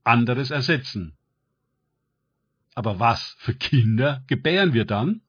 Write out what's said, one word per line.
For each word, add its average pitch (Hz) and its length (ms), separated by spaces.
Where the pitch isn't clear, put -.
anderes 123 480
ersetzen. 135 640
Aber 104 240
was - 380
für - 160
Kinder 127 720
gebären 156 460
wir 113 100
dann? 117 460